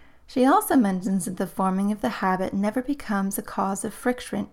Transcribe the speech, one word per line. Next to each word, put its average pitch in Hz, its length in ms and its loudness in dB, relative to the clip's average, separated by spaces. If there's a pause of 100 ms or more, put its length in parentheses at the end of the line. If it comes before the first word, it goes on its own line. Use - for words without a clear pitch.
(300)
She 254 160 4
also 339 300 4
mentions 190 500 2
that 180 120 -8
the 190 100 -2
forming 190 440 0
of 208 100 -4
the 247 80 0
habit 185 440 -2
never 208 280 0
becomes 202 560 -2
a 214 40 -4
cause 196 440 -4
of 196 80 -6
friction, - 600 -4